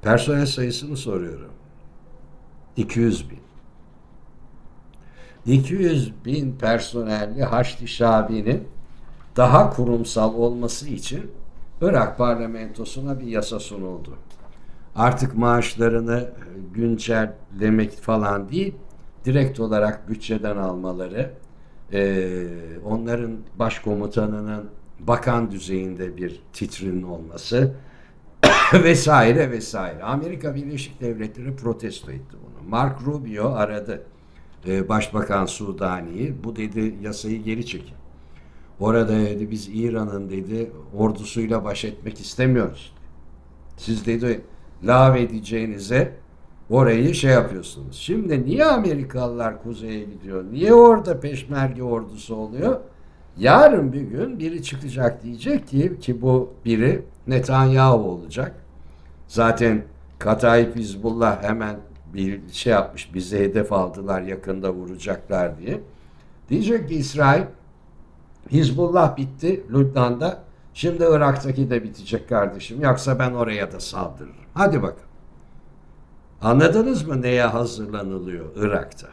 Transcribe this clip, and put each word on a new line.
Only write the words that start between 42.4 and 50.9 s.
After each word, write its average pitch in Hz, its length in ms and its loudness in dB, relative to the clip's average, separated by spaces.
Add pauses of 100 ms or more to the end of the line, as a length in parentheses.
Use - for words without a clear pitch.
Siz," 110 300 -4
dedi, 117 340 0 (440)
"lağvedeceğinize 113 1300 4 (580)
orayı 123 440 6
şey 135 160 4
yapıyorsunuz." 90 640 2
Şimdi 170 480 -2
niye 220 200 2
Amerikalılar 131 1000 0
kuzeye 110 420 -8
gidiyor? 95 480 -8
Niye 185 220 6
orada 214 460 8